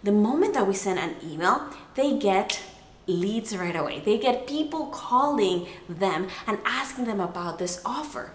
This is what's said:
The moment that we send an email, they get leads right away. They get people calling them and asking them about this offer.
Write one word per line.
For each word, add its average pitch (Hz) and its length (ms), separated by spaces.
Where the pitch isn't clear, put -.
The 202 100
moment 269 420
that 220 120
we 196 80
send 185 240
an 160 240
email, 175 460
they 262 240
get 202 440
leads 202 480
right 175 220
away. 147 240
They 208 160
get 247 300
people 302 400
calling 233 800
them 175 400
and 208 180
asking 262 400
them 214 160
about 175 380
this 180 260
offer. - 500